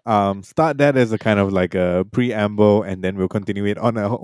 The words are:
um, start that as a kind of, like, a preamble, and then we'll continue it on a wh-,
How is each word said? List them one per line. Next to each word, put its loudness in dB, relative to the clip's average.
um, 0
start -2
that 4
as 2
a -2
kind 2
of, -4
like, -2
a 0
preamble, 2
and -8
then -2
we'll -2
continue -4
it -2
on -2
a -2
wh-, -4